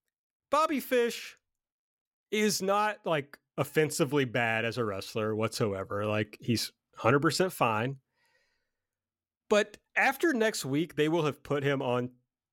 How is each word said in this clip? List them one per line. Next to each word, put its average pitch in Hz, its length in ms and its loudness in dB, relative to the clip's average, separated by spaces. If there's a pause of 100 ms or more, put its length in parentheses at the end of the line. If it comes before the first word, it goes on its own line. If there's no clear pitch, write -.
(500)
Bobby 302 300 0
Fish 240 560 -2 (960)
is 214 320 0
not, 208 420 0
like, 160 340 -4 (200)
offensively 147 680 0
bad 113 400 0
as 113 140 -4
a 120 60 0
wrestler 107 500 -4
whatsoever. 104 720 -2
Like, 107 340 -2
he's - 320 -2 (240)
hundred 131 240 4
percent 170 320 0
fine. 120 440 0 (1500)
But 208 260 2 (200)
after 262 360 2
next 220 320 0
week, 147 320 -2
they 151 120 2
will 160 160 2
have 143 180 -2
put 143 200 -2
him 139 200 0
on 123 280 0 (420)